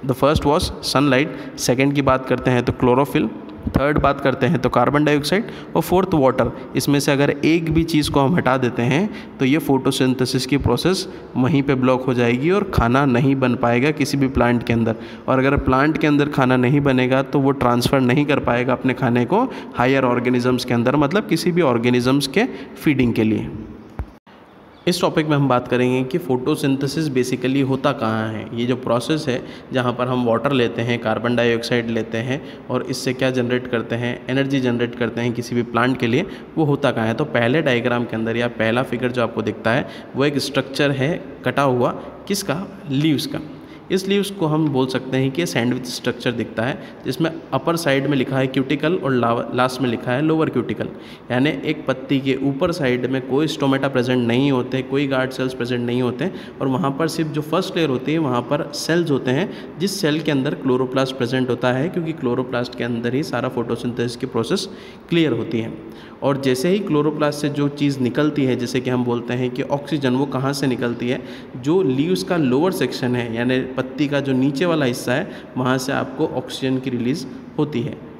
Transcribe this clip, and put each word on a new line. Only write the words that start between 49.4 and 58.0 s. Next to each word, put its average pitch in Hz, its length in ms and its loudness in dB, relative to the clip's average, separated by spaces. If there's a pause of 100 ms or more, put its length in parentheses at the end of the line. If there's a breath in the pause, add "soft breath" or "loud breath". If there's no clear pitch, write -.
last 127 260 0
में 131 80 2
लिखा 117 240 -2
है 131 100 0
lower 156 280 2
cuticle। 110 380 -2 (420 loud breath)
यानी 127 200 2
एक 151 380 -4
पत्ती 135 320 -2
के 131 220 0
ऊपर 139 300 0
side 127 340 0
में 131 220 -2
कोई 139 180 2
stomata 139 420 0
present 127 400 2
नहीं 131 240 2
होते, 127 300 -2
कोई 135 240 -2
guard 131 240 0
cells 127 240 -4
present 120 320 -2
नहीं 123 160 0
होते 123 280 -2 (300 loud breath)
और 139 80 0
वहाँ 131 300 0
पर 160 100 0
सिर्फ 156 220 -2
जो 147 100 -2
फर्स्ट 165 360 -2
layer 165 120 2
होती 127 240 -2